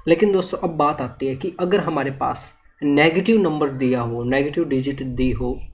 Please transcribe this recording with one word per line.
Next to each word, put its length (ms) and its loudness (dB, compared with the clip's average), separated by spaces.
लेकिन 240 4
दोस्तों 260 0
अब 180 -4
बात 240 2
आती 260 -6
है 100 -4
कि 240 -8
अगर 200 2
हमारे 300 -2
पास 460 -6
negative 580 4
number 280 2
दिया 320 0
हो, 240 -4
negative 400 0
digit 380 -2
दी 280 0
हो, 300 -4